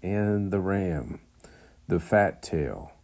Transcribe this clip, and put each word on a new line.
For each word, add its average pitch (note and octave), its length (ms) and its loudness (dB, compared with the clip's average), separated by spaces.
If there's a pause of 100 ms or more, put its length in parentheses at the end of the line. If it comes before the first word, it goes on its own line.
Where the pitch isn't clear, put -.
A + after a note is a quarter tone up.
and G#2 480 0
the G2 100 0
ram, F#2 600 -2 (680)
the F2 120 2
fat G2+ 420 2
tail, C2+ 500 -4 (120)